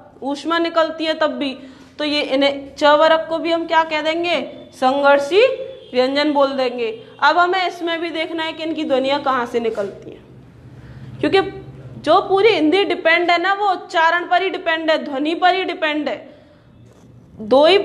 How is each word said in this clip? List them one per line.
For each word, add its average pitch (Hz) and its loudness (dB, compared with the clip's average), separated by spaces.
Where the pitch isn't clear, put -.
ऊष्मा 285 -4
निकलती 320 -2
है 311 0
तब 311 0
भी। 262 -6
तो 302 -6
ये 294 -2
इन्हें 277 -2
च - -4
वर्ग 320 4
को 330 -2
भी 320 -4
हम 330 -2
क्या 320 2
कह 311 -4
देंगे, 320 -2
संघर्षी 285 2
व्यंजन 277 0
बोल 277 2
देंगे। 247 -4
अब 311 4
हमें 359 2
इसमें 330 -6
भी 339 -6
देखना 320 -6
है 320 -6
कि 320 -12
इनकी 311 -6
ध्वनियाँ 269 0
कहाँ 262 0
से 240 -4
निकलती 220 -6
हैं, - -20
क्योंकि 381 2
जो 330 4
पूरी 392 2
हिंदी 339 2
डिपेंड 339 0
है 349 4
ना, 381 0
वो 403 0
उच्चारण 349 0
पर 359 2
ही 381 -2
डिपेंड 320 -2
है, 302 2
ध्वनि 294 -4
पर 359 2
ही 381 -2
डिपेंड 302 -4
है। - -10
दो 247 4
ही 370 6